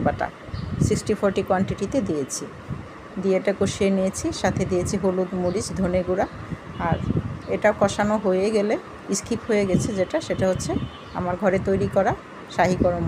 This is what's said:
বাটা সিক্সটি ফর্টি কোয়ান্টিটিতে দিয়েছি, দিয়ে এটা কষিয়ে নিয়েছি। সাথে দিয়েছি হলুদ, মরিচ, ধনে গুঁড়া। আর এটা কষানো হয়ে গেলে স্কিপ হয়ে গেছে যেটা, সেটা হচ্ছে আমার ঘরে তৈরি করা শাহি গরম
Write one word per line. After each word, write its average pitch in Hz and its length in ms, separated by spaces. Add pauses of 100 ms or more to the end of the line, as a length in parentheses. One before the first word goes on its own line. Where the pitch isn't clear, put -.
বাটা - 240 (560)
সিক্সটি - 320
ফর্টি 196 280
কোয়ান্টিটিতে 190 580
দিয়েছি, 151 460 (760)
দিয়ে 190 140
এটা 185 240
কষিয়ে 196 300
নিয়েছি। 190 420
সাথে 190 320
দিয়েছি 180 380
হলুদ, 185 320
মরিচ, 180 320 (140)
ধনে 180 220
গুঁড়া। 185 240 (520)
আর 170 180 (520)
এটা 190 220 (100)
কষানো 208 380
হয়ে 190 320
গেলে 214 240 (380)
স্কিপ - 360
হয়ে 208 180
গেছে 180 260
যেটা, 190 280
সেটা - 280
হচ্ছে 185 240 (420)
আমার 180 220
ঘরে 190 220
তৈরি 196 380
করা 196 160 (420)
শাহি 180 220
গরম 175 320